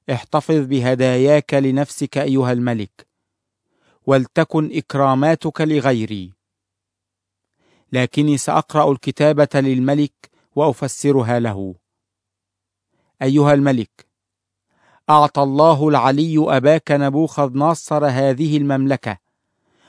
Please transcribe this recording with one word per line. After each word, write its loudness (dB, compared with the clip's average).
احتفظ -2
بهداياك 0
لنفسك -2
أيها 0
الملك، -6
ولتكن 0
إكراماتك -2
لغيري، -2
لكني 0
سأقرأ 0
الكتابة 0
للملك -2
وأفسرها 0
له. -6
أيها 4
الملك، -2
أعطى 4
الله 2
العلي 0
أباك 2
نبوخذ -2
نصر -2
هذه 0
المملكة، -2